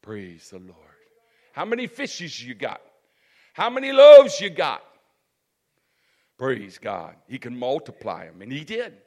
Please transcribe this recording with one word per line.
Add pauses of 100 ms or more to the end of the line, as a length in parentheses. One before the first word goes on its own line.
Praise
the
Lord. (760)
How
many
fishes
you
got? (720)
How
many
loaves
you
got? (1600)
Praise
God. (120)
He
can
multiply
'em,
and
he
did.